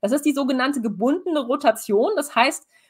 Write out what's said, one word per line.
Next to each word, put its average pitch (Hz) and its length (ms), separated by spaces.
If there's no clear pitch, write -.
Das 208 120
ist 285 120
die 302 80
sogenannte 262 480
gebundene 269 600
Rotation. 247 760
Das - 180
heißt, 254 320